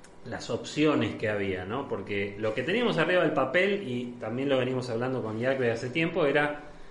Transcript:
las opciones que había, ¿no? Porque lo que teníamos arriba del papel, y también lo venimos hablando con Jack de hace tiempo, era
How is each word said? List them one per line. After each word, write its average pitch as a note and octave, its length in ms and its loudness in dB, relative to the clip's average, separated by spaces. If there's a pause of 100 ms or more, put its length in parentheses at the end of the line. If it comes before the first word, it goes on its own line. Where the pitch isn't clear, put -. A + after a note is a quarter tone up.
(240)
las - 260 -8
opciones B2 680 2
que A2 120 -2
había, G2 360 -2
¿no? A#2+ 240 -6
Porque G2+ 500 -4
lo A2 160 0
que B2+ 80 -2
teníamos G3 360 0
arriba F3 240 4
del D#3 100 4
papel, F#3 540 2
y A#2+ 340 -4
también A#2+ 280 -2
lo C3 100 4
venimos B2+ 300 0
hablando B2 340 -2
con G#2+ 160 -4
Jack B2+ 200 2
de A#2+ 140 2
hace B2 180 -4
tiempo, E3 360 2
era D3 340 2 (300)